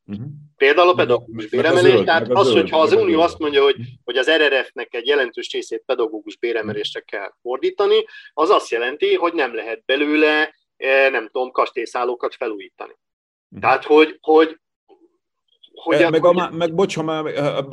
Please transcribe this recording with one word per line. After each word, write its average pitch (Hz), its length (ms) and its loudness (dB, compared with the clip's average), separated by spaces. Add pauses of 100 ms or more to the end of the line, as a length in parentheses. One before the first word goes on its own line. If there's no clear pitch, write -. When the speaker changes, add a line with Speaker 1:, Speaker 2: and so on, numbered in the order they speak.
Speaker 1:
Mhm. 101 180 -12 (340)
Speaker 2:
Például 156 320 4
a 180 60 4
Speaker 1:
Meg 131 160 0
a, 120 60 2
Speaker 2:
pedagógus 113 340 -10
Speaker 1:
meg - 20 -20
a 120 40 -2
Speaker 2:
béremelés, 160 360 4
Speaker 1:
zöld, 104 120 4
Speaker 2:
tehát 165 240 0
Speaker 1:
meg 123 80 -2
a - 40 4
Speaker 2:
az, - 60 4
Speaker 1:
zöld, 113 140 2
Speaker 2:
hogyha 156 200 0
az 156 100 2
Speaker 1:
meg 185 80 4
a - 40 2
Speaker 2:
Unió 165 120 0
Speaker 1:
zöld. 165 140 4
Speaker 2:
azt - 100 -14
mondja, 147 240 0
hogy, 139 140 4 (280)
hogy - 120 -8
az 131 140 0
R 151 240 2
R 135 100 0
F-nek - 300 -14
egy 117 120 -8
jelentős 135 460 -2
részét 113 340 -8
pedagógus 110 500 -4
béremelésre 107 640 -6
kell 101 320 -12 (100)
fordítani, 180 640 -2 (280)
az 156 180 0
azt 175 200 0
jelenti, 151 440 -2
hogy 170 180 0
nem 135 220 -4
lehet 110 300 -8
belőle, 151 720 0 (220)
eh, 135 340 2
nem 113 180 -4
tudom, 127 220 -6
kastélyszállókat 123 840 -4
felújítani. 104 600 -12 (520)
Speaker 1:
Mhm. 95 120 -18
Speaker 2:
Tehát, 127 240 0
hogy, 156 360 4
hogy, 156 400 2 (1120)
hogy - 240 -2
Speaker 1:
Eh, 160 100 4
Speaker 2:
a, 165 40 0
Speaker 1:
meg 156 140 2
a - 20 6
Speaker 2:
hogy 175 100 6
Speaker 1:
má-, 180 140 -2
meg 165 240 -4
bocs, 190 200 -2
ha 165 80 -6
már, 156 240 -6
eh, 143 300 -4 (160)